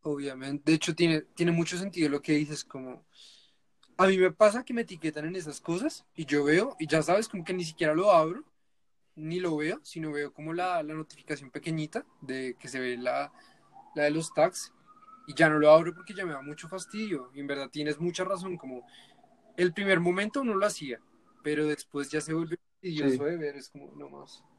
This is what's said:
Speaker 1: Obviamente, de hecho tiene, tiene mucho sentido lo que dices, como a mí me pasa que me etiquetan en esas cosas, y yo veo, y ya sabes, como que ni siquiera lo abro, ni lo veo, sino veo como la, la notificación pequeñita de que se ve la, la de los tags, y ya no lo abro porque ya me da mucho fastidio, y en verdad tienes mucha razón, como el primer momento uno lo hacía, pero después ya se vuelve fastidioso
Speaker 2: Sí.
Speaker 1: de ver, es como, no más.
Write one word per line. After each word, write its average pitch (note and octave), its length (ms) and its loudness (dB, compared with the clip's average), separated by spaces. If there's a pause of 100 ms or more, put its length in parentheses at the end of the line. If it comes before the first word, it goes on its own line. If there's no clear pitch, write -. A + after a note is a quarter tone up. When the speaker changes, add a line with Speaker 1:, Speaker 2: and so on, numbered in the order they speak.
Speaker 1:
Obviamente, C#3 680 -4
de D#3+ 60 8
hecho D#3+ 180 -2
tiene, D#3+ 280 2 (120)
tiene E3+ 200 2
mucho E3+ 240 0
sentido F3 320 0
lo C#3+ 120 -2
que D#3 120 0
dices, D3 320 -2
como C3 400 -14 (920)
a F#3 100 6
mí F#3+ 100 4
me F#3 140 6
pasa G#3+ 340 4
que B3+ 80 -8
me A#3 80 -2
etiquetan D#3 440 -6
en F3 100 -6
esas D#3 260 -10
cosas, F#3+ 440 -4 (100)
y D#3+ 100 -8
yo C#3+ 180 2
veo, F#3 360 4
y D#3+ 80 -4
ya D#3+ 160 4
sabes, F#3+ 240 2
como F3+ 160 -8
que F#3 100 -4
ni F3+ 100 -2
siquiera D#3+ 300 0
lo G3 180 6
abro, F3 320 6 (720)
ni D#3+ 240 -6
lo E3+ 180 -2
veo, E3+ 260 -2
sino D#3+ 280 -8
veo D3 220 -6
como D#3 200 -10
la, F3 280 -2
la D#3 140 -8
notificación D3 560 -12
pequeñita D#3+ 520 -6 (180)
de C3 380 -6
que - 80 -16
se C3+ 120 -8
ve B2 180 -4
la, C3 340 -4 (600)
la D3 120 0
de D3 40 4
los D#3 240 -2
tags, - 400 0 (540)
y - 80 -12
ya D#3+ 140 8
no D3+ 100 4
lo D3+ 100 8
abro E3 240 8
porque F3+ 220 -16
ya G3 100 -6
me D#3+ 80 -6
da C3+ 80 -10
mucho D3 260 -14
fastidio, F#3 680 -8
y C#3+ 60 -12
en C#3+ 60 -10
verdad C#3 220 -6
tienes D3+ 300 -4
mucha F3 240 -2
razón, F#3 340 -4
como B2+ 260 -12 (720)
el F3+ 160 2
primer F#3+ 280 2
momento F#3+ 420 0
uno A3+ 140 -2
lo G3 100 2
hacía, C#3 340 -4 (440)
pero D3+ 240 0
después C#3+ 420 -6
ya D#3 120 -4
se D#3 120 -6
vuelve E3 240 -4
fastidioso C#3+ 680 -2
Speaker 2:
Sí. D3+ 60 0
Speaker 1:
de E3+ 80 -4
ver, D3 180 -6
es C3+ 140 -18
como, C#3+ 260 -20
no C#3+ 140 -16
más. C#3+ 340 -20 (160)